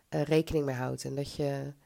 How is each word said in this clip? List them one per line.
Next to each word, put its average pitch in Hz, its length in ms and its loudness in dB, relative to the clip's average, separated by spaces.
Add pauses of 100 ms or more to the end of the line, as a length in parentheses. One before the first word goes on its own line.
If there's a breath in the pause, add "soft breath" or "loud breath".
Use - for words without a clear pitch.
eh, 156 120 0
rekening 156 440 4
mee 131 100 0
houdt 127 280 -4
en 135 120 -4
dat 139 200 -4
je, 139 380 -2 (120 soft breath)